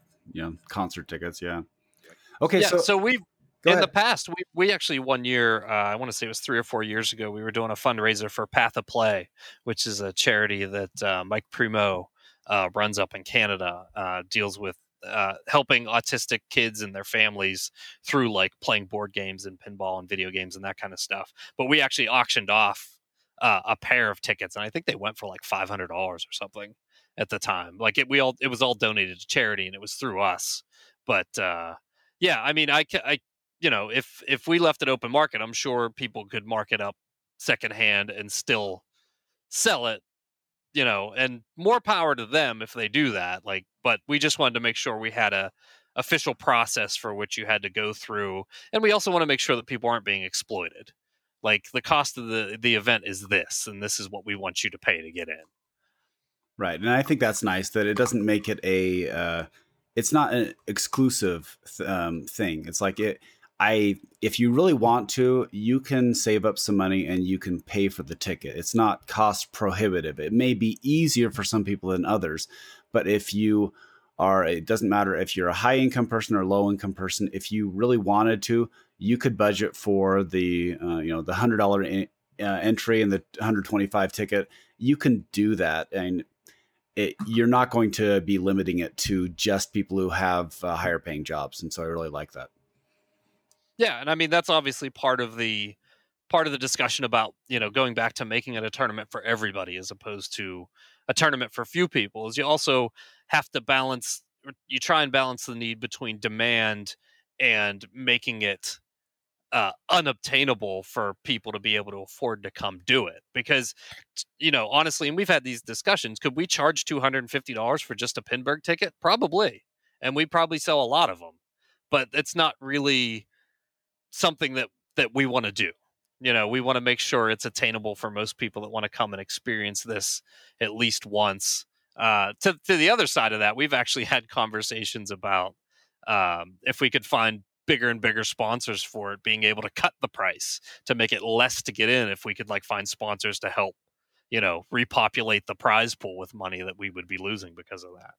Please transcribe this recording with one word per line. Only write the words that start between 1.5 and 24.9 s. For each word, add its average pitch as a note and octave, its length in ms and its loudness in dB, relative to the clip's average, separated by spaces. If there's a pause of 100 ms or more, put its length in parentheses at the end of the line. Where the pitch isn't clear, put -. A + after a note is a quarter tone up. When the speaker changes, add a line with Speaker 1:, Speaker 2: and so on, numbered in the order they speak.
Speaker 1:
Okay, F#3 180 4
Speaker 2:
Yeah, G3+ 80 6
Speaker 1:
so F3+ 100 4
Speaker 2:
so G3+ 180 4
we've, A3 240 2 (420)
Speaker 1:
Go E3+ 100 6
Speaker 2:
in F3+ 80 6
the D3 40 4
Speaker 1:
ahead. - 80 0
Speaker 2:
past, A3 360 2
we, E3+ 140 -8 (120)
we F#3+ 180 4
actually D#3 260 0
one B2+ 260 0
year, A#2 420 4
uh, A2 40 -6
I G#2 260 0
wanna B2 160 -6
say A#2 140 -6
it - 20 -4
was A2 120 -8
three B2 180 -2
or A#2 60 2
four A2 180 -2
years A2 300 -2
ago, G#2+ 180 -6
we G#2+ 120 -8
were A2 80 -6
doing A2+ 200 -2
a G#2+ 40 -4
fundraiser A2 560 0
for A2 160 -4
Path A#2 300 2
of A#2+ 100 -4
Play, G#2+ 420 0 (360)
which - 220 -4
is G#2 140 -4
a G2 120 -4
charity G#2 520 2
that, G2 380 -6
uh, F#2+ 220 0
Mike G#2+ 260 -4
Primo, G#2 600 0 (360)
uh, F#2+ 280 2
runs G#2 240 0
up G2 160 0
in G2 80 -12
Canada, F#2 720 -2
uh, F#2 340 -4
deals G2+ 300 -2
with, G2 180 -8 (300)
uh, G2 280 -2 (120)
helping C3 380 2
autistic A#2 560 -2 (100)
kids A2+ 320 0
and G2 120 -8
their G2 100 -10
families G2+ 680 0 (320)
through, B2+ 300 2
like, F#2+ 280 0
playing G#2 260 -2
board G#2 260 -6
games F#2+ 340 -8
and F#2 140 -16
pinball F#2+ 380 -6
and F#2 100 -14
video F#2+ 220 -4
games F#2 260 -6
and F#2+ 80 -12
that G2 140 -8
kinda F#2+ 180 -10
stuff. - 360 -8 (240)
But B2+ 100 -2
we D3 140 4
actually C3 280 2
auctioned A#2 420 2
off, G#2 480 0 (440)
uh, G#2+ 220 4
a G#2 120 0
pair A#2+ 340 2
of G2 100 -6
tickets, G2+ 360 -4
and G#2 80 -6
I A2 60 -8
think - 160 -6
they - 80 0